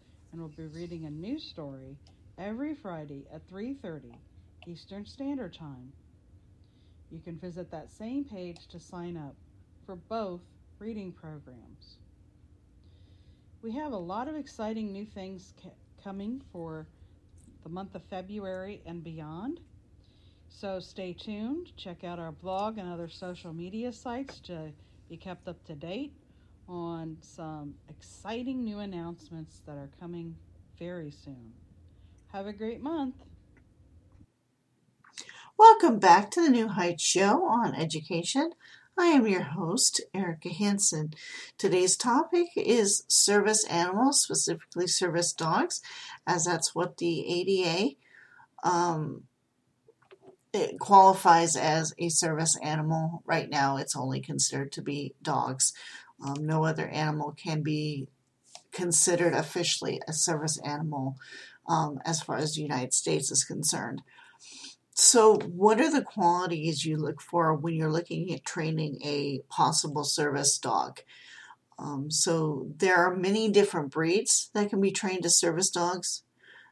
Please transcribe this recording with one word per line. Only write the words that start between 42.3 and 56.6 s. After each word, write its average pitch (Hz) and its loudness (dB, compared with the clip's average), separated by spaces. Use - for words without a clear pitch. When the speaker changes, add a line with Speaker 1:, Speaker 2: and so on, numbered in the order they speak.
Speaker 2:
is 208 2
service 208 4
animals, 190 2
specifically 170 -2
service 170 0
dogs, 185 -2
as 170 2
that's 170 0
what 170 -4
the 170 -2
A 175 -2
D 185 0
A, - 0
um, 165 0
it - -2
qualifies 185 8
as 156 2
a 170 -2
service 160 2
animal. 160 -2
Right - 0
now, 139 2
it's 139 -4
only 131 -4
considered 139 -2
to 156 -10
be 143 -6
dogs. 131 0
Um, 143 -4
no 156 2